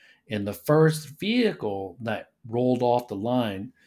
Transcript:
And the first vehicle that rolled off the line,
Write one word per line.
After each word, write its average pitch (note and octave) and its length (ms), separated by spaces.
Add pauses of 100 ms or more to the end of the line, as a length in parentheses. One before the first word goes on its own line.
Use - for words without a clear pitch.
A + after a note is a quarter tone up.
(280)
And G#2 180
the G2+ 60
first D#3 680
vehicle F3 800
that A2 320 (140)
rolled B2 360
off B2 260
the G2+ 80
line, G#2+ 560 (140)